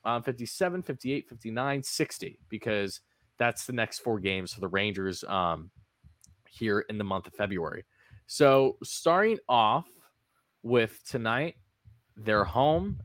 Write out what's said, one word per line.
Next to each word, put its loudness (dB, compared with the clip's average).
um, 0
fifty-seven, -4
fifty-eight, -6
fifty-nine, -4
sixty, -6
because -4
that's 0
the -8
next -4
four -2
games -2
for -10
the -4
Rangers, -2
um, -2
here 0
in -8
the -4
month -4
of -20
February. -4
So 4
starting 2
off 4
with 2
tonight, -2
they're 2
home 2